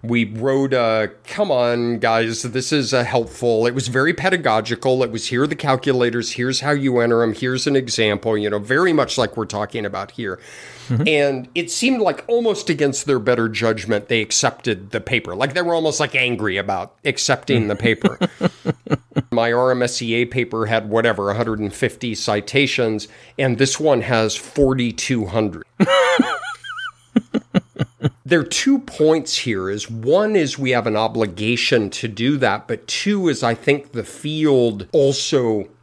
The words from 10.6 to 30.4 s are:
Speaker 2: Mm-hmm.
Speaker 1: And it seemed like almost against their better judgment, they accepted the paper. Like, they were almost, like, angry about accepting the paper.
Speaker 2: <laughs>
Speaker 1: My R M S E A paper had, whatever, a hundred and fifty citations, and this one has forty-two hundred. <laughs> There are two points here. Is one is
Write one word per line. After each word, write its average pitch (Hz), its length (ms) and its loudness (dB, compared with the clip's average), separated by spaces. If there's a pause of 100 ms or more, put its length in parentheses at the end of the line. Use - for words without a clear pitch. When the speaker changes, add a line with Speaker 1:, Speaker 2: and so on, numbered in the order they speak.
Speaker 2:
Mm-hmm. 120 200 2
Speaker 1:
And 139 480 0
it 170 160 -4
seemed 247 280 0
like 180 280 -2
almost 233 420 0
against 143 360 0
their 139 120 2
better 113 300 0
judgment, 110 580 -2
they 113 140 0
accepted 107 720 -2
the 113 80 -4
paper. 110 340 -4
Like, 139 200 -2
they 180 80 -2
were 170 120 0
almost, 160 240 0
like, 143 160 -2
angry 107 440 0
about 98 360 -4 (100)
accepting 131 640 0
the 104 100 0
paper. - 440 2 (540)
Speaker 2:
<laughs> - 580 -8
Speaker 1:
My 117 200 4
R 127 200 4
M 123 100 0
S 120 180 -2
E 113 140 -2
A 120 120 2
paper 117 400 -2
had, 110 220 0
whatever, 107 400 2
a 101 60 0
hundred 113 240 -2
and 104 160 -4
fifty 120 400 -4
citations, 113 920 0 (280)
and 127 220 2
this 135 220 2
one 143 220 4
has 110 340 0
forty-two 127 880 0
hundred. 92 380 -2 (160)
<laughs> - 80 4 (2250)
There 165 160 2
are 139 40 -2
two - 360 0
points - 580 0
here. 95 320 -2
Is 104 200 -6
one 160 460 2
is 147 220 0